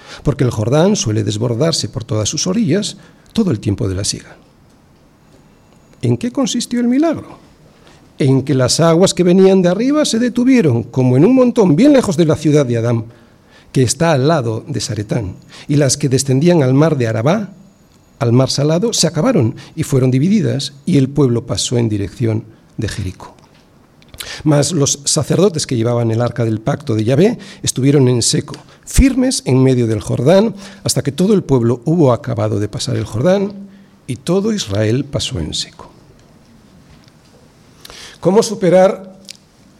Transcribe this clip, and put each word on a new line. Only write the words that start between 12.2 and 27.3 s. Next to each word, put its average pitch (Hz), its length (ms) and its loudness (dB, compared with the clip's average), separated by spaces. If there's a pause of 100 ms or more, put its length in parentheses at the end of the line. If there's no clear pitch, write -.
la 151 100 2
ciudad 147 320 2
de 117 120 -2
Adán, 117 260 0 (640)
que 135 140 2
está 165 260 0
al 135 160 2
lado 123 400 -2
de 127 140 -8
Saretán, 104 560 -6 (320)
y 147 80 0
las 139 200 2
que 143 120 -2
descendían 135 560 2
al 127 100 2
mar 151 240 2
de 120 80 -2
Arabá, 139 460 -2 (640)
al 120 140 0
mar 127 180 2
salado, 165 420 0
se - 140 0
acabaron 156 480 0 (220)
y 160 80 -6
fueron 131 260 0
divididas, 135 640 0 (120)
y 156 140 2
el 135 100 2
pueblo 131 380 0
pasó - 320 -4
en 117 100 0
dirección 107 680 -4 (220)
de 107 100 -6
Jericó. - 460 -10 (1120)
Mas 147 280 2
los 139 320 -2
sacerdotes 151 640 0
que 127 100 -4
llevaban 117 340 0
el 110 100 -2
arca 120 240 -2
del 110 160 -2
pacto 147 340 -4
de 110 100 -2
Yahvé 160 340 2 (240)